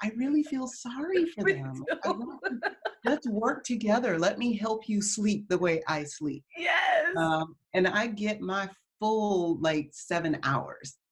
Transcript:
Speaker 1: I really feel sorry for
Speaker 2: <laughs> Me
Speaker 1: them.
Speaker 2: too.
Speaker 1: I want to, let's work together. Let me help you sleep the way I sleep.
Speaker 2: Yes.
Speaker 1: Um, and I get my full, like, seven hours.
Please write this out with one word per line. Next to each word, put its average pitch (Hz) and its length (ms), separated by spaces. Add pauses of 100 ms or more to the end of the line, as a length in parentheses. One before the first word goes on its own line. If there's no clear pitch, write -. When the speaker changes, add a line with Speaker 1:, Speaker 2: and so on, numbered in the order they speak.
Speaker 1:
I 214 140
really 285 260
feel 262 240
sorry 311 600
for 349 180
Speaker 2:
<laughs> - 0
Me 381 80
Speaker 1:
them. 135 360
Speaker 2:
too. 339 140
Speaker 1:
I - 100
want 247 280 (240)
to, - 60 (340)
let's 269 240
work 226 360
together. 220 540
Let 190 200
me 240 180
help 220 320
you 202 140
sleep 208 480
the 180 80
way 165 280
I 151 180
sleep. 147 400 (120)
Speaker 2:
Yes. 349 580
Speaker 1:
Um, 160 400 (200)
and 185 120
I 208 200
get 208 340
my 190 280 (300)
full, 208 600
like, 156 320
seven 160 500
hours. - 540 (160)